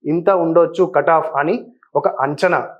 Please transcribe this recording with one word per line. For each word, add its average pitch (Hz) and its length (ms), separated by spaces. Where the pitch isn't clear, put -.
ఇంత 170 180
ఉండొచ్చు 165 400
కట్ 147 180
ఆఫ్ 156 140
అని 160 160
ఒక - 80
అంచనా. 151 340